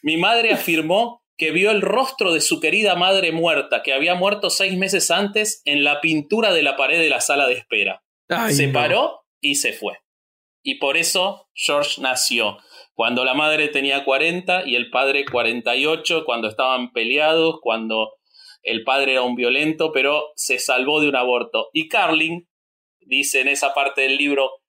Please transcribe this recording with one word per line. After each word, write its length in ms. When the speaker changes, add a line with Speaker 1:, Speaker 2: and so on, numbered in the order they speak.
Speaker 1:
mi 140
madre 380
afirmó 680
que 140
vio 200
el 120
rostro 500
de 80
su 200
querida 340
madre 380
muerta, 500
que 100
había 220
muerto 340
seis 300
meses 320
antes, 560
en 180
la 160
pintura 540
de 80
la 140
pared 220
de 120
la 100
sala 280
de 60
espera. 480
Speaker 2:
Ay, 240
Speaker 1:
Se 140
Speaker 2:
no. 40
Speaker 1:
paró 540
y 140
se 180
fue. 240
Y 140
por 200
eso 580
George 460
nació. 560
Cuando 320
la 80
madre 340
tenía 360
cuarenta 600
y 80
el 160
padre 360
cuarenta 500
y 80
ocho, 400
cuando 240
estaban 460
peleados, 680
cuando 540
el 220
padre 280
era 100
un 140
violento, 560
pero 420
se 240
salvó 440
de 80
un 60
aborto. 580
Y 140
Carlin 600
dice 420
en 60
esa 260
parte 260
del 160
libro 320